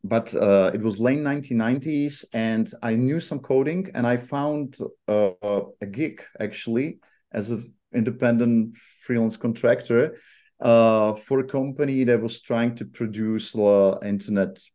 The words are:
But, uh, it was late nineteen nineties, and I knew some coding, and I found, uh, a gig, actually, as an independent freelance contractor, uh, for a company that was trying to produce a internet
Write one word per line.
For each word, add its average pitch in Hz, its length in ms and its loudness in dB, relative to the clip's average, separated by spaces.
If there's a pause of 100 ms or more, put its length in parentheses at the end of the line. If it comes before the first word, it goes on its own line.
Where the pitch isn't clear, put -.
But, 113 300 -2
uh, 98 400 4
it 107 80 -4
was 107 160 -4
late 131 220 0
nineteen 139 380 -4
nineties, 143 760 -2
and 113 360 -2 (140)
I 113 140 -2
knew 135 240 0
some 151 180 -8
coding, 151 560 0
and 120 100 -2
I 123 120 2
found, 143 600 -6 (300)
uh, 104 240 2 (500)
a 101 80 -10
gig, 131 360 -8 (160)
actually, 113 580 -4 (320)
as 107 220 -6
an 117 200 -8 (220)
independent 117 840 2
freelance - 600 -4
contractor, 120 840 0 (400)
uh, 113 560 4
for 135 240 -2
a 131 80 -2
company 135 560 -2
that 120 180 4
was 113 220 -6
trying 117 360 0
to 113 60 -8
produce 110 680 -4
a 101 480 4
internet 101 580 -2 (140)